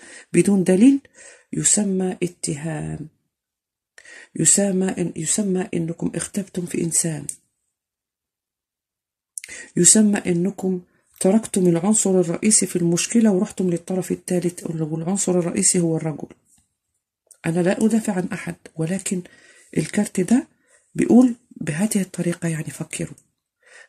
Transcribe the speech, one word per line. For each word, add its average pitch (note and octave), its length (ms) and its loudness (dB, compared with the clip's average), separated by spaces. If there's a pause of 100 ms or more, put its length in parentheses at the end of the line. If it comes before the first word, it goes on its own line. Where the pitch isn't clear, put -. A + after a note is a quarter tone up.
(320)
بدون F#3 320 4
دليل، A#3+ 360 6 (520)
يسمى F#3 680 0
اتهام، D#3 880 -8 (1300)
يسمى F#3+ 520 2
إن، F3 280 -4
يسمى F#3 580 -2
إنكم E3+ 400 -4
اختبتم F3 520 -6
في - 180 -6
إنسان، D#3 420 -4 (2500)
يسمى G3+ 420 4
إنكم F3+ 640 -2 (380)
تركتم G3 460 2
العنصر F#3 540 2
الرئيسي F3+ 460 2
في - 100 -8
المشكلة F3 560 2
ورحتم F#3 380 0
للطرف F3+ 420 -4
الثالث، F3 540 -4
والعنصر E3 720 -2
الرئيسي F3+ 420 0
هو E3 160 0
الرجل. D#3 320 -6 (1200)
أنا E3 140 0
لا F#3+ 240 2
أدافع A3 280 2
عن F#3 200 -4
أحد، E3+ 240 -10 (200)
ولكن F3+ 460 -4 (540)
الكارت G3 440 -2
ده A#3 280 2 (460)
بيقول A#3+ 400 6 (260)
بهذه F#3 400 -2
الطريقة، F3 480 -4
يعني D#3+ 220 -6
فكروا، - 460 -10 (720)